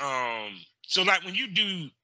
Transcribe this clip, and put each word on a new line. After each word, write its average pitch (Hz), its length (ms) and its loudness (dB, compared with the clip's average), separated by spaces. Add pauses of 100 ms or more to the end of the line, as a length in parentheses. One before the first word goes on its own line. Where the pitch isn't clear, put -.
um, 113 640 -4 (220)
so, - 160 2
like, 185 220 4
when 185 100 -8
you 247 140 -2
do 190 400 -2 (160)